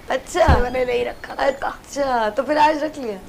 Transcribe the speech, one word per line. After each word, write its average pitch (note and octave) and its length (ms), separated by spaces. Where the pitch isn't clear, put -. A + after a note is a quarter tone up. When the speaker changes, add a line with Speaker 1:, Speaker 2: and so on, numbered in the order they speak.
Speaker 1:
अच्छा। C#4 440
Speaker 2:
तो B3 60
मैंने B3 240
नहीं B3 200
रखा - 300
कल C4+ 160
का। - 180
Speaker 1:
अच्छा, B3+ 600
तो A#3+ 120
फिर D4 160
आज D4+ 260
रख D4+ 140
लिया? A3 200